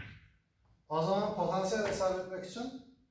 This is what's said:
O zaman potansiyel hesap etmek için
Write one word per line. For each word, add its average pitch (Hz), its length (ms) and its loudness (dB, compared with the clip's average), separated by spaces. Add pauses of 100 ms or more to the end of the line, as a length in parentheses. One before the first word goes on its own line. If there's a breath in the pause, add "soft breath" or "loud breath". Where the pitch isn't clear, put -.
(880)
O 156 120 2
zaman 196 340 2
potansiyel 190 520 2
hesap 185 320 2
etmek 185 260 -6
için - 500 -10 (160)